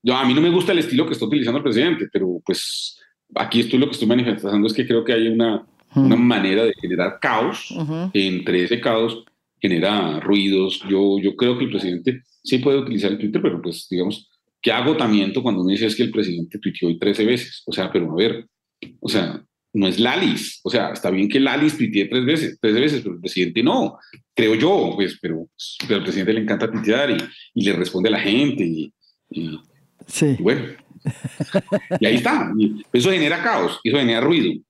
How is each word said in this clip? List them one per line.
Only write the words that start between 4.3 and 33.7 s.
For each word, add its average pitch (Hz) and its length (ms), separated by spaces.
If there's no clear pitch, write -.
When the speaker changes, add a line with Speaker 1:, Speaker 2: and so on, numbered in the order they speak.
Speaker 1:
es 107 40
que 123 140
creo 117 180
que 127 80
hay 113 140
una, 113 400
Speaker 2:
Hmm. 135 140
Speaker 1:
una 131 80
manera 107 500
de 110 160
generar 90 400
caos. 127 520
Speaker 2:
Ujú. 165 420
Speaker 1:
Entre 90 480
ese 113 180
caos 113 440
genera 90 600
ruidos. 95 680
Yo, 98 320
yo 95 140
creo 123 240
que 131 60
el 110 80
presidente 92 500
sí 127 140
puede 139 200
utilizar 110 320
el 104 80
Twitter, 104 240
pero 87 180
pues - 300
digamos, 90 400
qué 117 80
agotamiento 120 720
cuando 101 200
uno 92 80
dice 104 160
es 107 100
que 123 80
el 104 80
presidente 90 480
tuiteó 90 260
hoy 85 100
trece 101 280
veces. 123 420
O - 60
sea, 92 180
pero 85 220
a - 20
ver, 113 320
o - 80
sea, 90 360
no 98 160
es 90 100
Lalis. 127 640
O - 80
sea, 104 220
está - 180
bien 95 180
que 139 120
Lalis 143 360
tuitee 104 280
tres 123 200
veces, 139 360
trece 110 180
veces, 147 240
pero 90 140
el 87 40
presidente 87 440
no, - 340
creo 110 220
yo, 156 400
pues, 95 260
pero, 82 280
pero 107 80
al 87 80
presidente 92 300
le 110 80
encanta 107 280
tuitear 117 400
y, 101 60
y 104 100
le 98 80
responde 90 380
a - 20
la 104 80
gente 117 440
y, 80 280
y, 80 300
Speaker 2:
Sí. 143 320
Speaker 1:
y - 60
bueno. 131 180
Y 107 80
ahí 110 80
está. 247 420
Y 107 240
eso 123 180
genera 165 320
caos, - 400